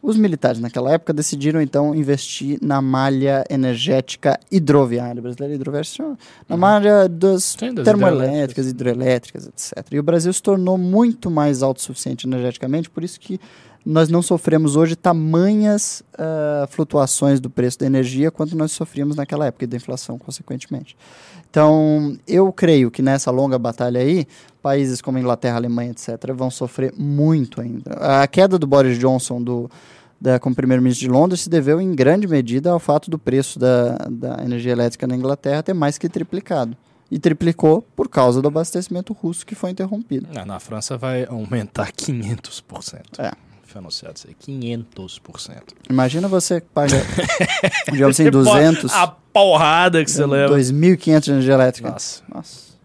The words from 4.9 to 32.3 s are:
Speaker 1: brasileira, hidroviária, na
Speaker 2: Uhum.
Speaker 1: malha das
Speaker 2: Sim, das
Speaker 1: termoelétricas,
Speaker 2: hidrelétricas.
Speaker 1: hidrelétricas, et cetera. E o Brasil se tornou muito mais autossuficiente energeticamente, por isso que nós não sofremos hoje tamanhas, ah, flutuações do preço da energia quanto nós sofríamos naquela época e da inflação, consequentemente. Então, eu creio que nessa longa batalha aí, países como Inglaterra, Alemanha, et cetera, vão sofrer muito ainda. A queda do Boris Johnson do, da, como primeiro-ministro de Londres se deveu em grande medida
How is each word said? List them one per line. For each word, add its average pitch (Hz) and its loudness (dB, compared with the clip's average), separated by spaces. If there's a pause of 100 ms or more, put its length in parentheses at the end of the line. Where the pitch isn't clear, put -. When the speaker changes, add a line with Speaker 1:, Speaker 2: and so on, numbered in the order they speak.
Speaker 1:
brasileira, 123 -8
hidroviária, 139 -6 (580)
na - -4
Speaker 2:
Uhum. - -2
Speaker 1:
malha 202 4
das 185 0
Speaker 2:
Sim, 247 -6
das 160 -6
Speaker 1:
termoelétricas, 143 2
Speaker 2:
hidrelétricas. - -
Speaker 1:
hidrelétricas, 123 -2
et - -20
cetera. - -10
E - 0
o 147 -2
Brasil 165 2
se 185 -4
tornou 190 0
muito 202 0
mais 147 0
autossuficiente 131 -4
energeticamente, 131 -4
por 170 -10
isso 180 -12
que - -10 (460)
nós 156 2
não 170 2
sofremos 160 0
hoje 165 2
tamanhas, 185 0 (140)
ah, 151 -4
flutuações 139 0
do 127 -8
preço 123 -2
da 139 -2
energia 131 0
quanto 160 -6
nós 156 -2
sofríamos 147 -6
naquela 147 -4
época - -6
e 123 -6
da 120 -10
inflação, 123 -12
consequentemente. - -14 (540)
Então, 151 4 (120)
eu 190 4
creio 143 4
que 127 -6
nessa 135 0
longa 131 0
batalha 120 -2
aí, 156 0 (340)
países 139 -2
como 131 -4
Inglaterra, 123 -2
Alemanha, 120 -4
et 113 -16
cetera, 120 -10
vão 127 -4
sofrer 131 -6
muito 143 0
ainda. 120 -10
A 139 2
queda 185 4
do 151 -2
Boris 135 4
Johnson 127 0
do, 120 -6 (500)
da, 127 2
como 127 -2
primeiro-ministro 127 2
de 127 0
Londres 170 2
se - -10
deveu 156 2
em 190 -2
grande 160 2
medida 139 0